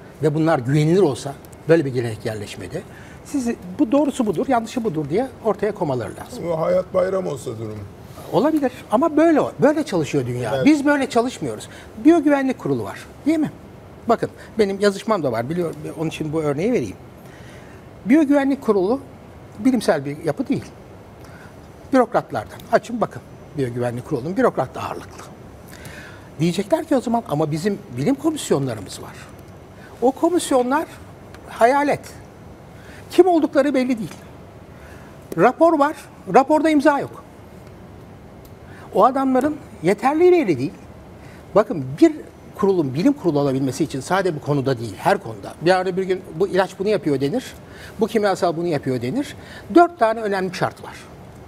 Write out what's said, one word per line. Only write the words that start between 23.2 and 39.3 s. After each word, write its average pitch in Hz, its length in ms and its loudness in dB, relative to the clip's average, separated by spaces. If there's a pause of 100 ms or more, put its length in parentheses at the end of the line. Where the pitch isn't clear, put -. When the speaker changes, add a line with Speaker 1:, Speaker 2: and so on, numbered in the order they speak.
Speaker 1:
Biyogüvenlik 120 500 -4
Kurulu'nun 160 300 -6
bürokrat 180 400 0
ağırlıklı. - 460 -10 (1160)
Diyecekler 196 460 0
ki 285 100 0
o 247 60 2
zaman 233 280 -2
ama 151 220 0
bizim 170 280 -2 (180)
bilim 185 180 0
komisyonlarımız 139 840 -4
var. - 120 -16 (880)
O 247 100 4
komisyonlar 294 760 0 (640)
hayalet. 240 500 2 (1120)
Kim 359 160 6
oldukları 294 460 2
belli 254 240 0
değil. 202 160 -8 (1200)
Rapor 285 420 6
var, 294 160 0 (380)
raporda 302 360 6
imza 285 300 4
yok. - 240 -10 (1700)
O 202 120 6
adamların 269 500 2 (280)